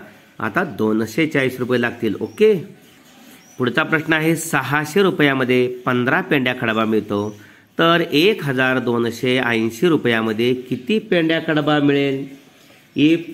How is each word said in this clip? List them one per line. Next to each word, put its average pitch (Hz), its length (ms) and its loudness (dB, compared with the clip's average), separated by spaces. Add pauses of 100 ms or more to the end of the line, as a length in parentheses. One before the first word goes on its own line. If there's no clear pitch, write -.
(380)
आता 110 260 -4
दोनशे 110 640 -2
चाळीस 131 320 -2
रुपये 123 220 -2
लागतील. 113 400 -2
ओके, 214 340 2 (1040)
पुढचा 123 240 0
प्रश्न 156 300 -2
आहे, 160 240 2
सहाशे 147 640 -2
रुपयामध्ये 135 640 2 (200)
पंधरा 127 340 2
पेंड्या 135 400 0
खडबा 113 240 0
मिळतो, 104 520 -2 (420)
तर 165 240 4 (100)
एक 180 320 2
हजार 131 340 0
दोनशे 120 600 0
ऐंशी 113 500 0
रुपयामध्ये 117 680 0
किती 127 440 -4
पेंड्या 165 480 0
खडबा 151 320 0
मिळेल? 139 480 0 (680)
If 160 240 4 (140)